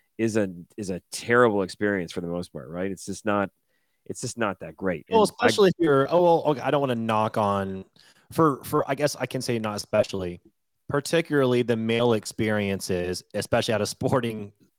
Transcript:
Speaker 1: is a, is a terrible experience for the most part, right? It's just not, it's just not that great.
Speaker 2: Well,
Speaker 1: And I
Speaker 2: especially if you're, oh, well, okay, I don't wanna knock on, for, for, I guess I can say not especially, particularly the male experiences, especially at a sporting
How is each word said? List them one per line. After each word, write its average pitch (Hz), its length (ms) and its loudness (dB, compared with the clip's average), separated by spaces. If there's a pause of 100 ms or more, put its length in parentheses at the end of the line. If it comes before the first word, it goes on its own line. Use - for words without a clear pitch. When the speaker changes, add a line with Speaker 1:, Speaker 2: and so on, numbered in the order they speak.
(160)
Speaker 1:
is 110 200 0
a, 104 120 2 (280)
is 98 140 -8
a 90 100 -6 (120)
terrible 117 500 4
experience 95 480 -2
for 90 100 -8
the 85 60 -6
most 87 260 -6
part, 67 160 -14
right? 90 220 -6
It's - 160 -10
just 98 180 -10
not, 104 260 2 (580)
it's - 140 -12
just 120 160 -8
not 104 220 -2
that - 160 -14
great. 92 340 -4
Speaker 2:
Well, 220 120 4
Speaker 1:
And 196 80 2 (100)
I 247 60 2
Speaker 2:
especially 214 220 4
if 170 100 2
you're, 139 320 4
oh, 170 120 4
well, 170 240 4
okay, 147 140 0
I 131 100 -2
don't 147 100 2
wanna 131 140 0
knock 110 440 0
on, 98 460 0 (480)
for, 156 320 2
for, 151 260 -2
I 143 40 0
guess 143 220 -2
I 127 100 -6
can 131 160 -6
say 120 160 -2
not 107 180 -4
especially, 95 640 -2 (480)
particularly 143 760 2
the 117 140 0
male 113 380 2
experiences, 98 1080 -2 (120)
especially 110 400 0
at 104 80 0
a 104 40 0
sporting 117 640 -2 (260)